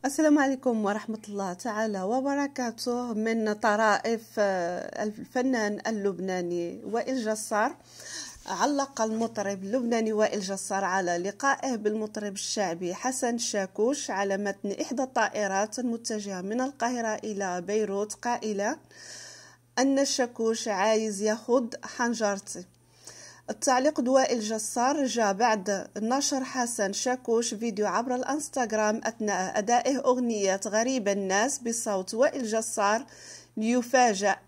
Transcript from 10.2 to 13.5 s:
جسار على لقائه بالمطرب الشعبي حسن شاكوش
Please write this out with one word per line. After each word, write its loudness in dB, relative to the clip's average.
جسار -4
على 2
لقائه 0
بالمطرب -4
الشعبي -4
حسن -2
شاكوش -2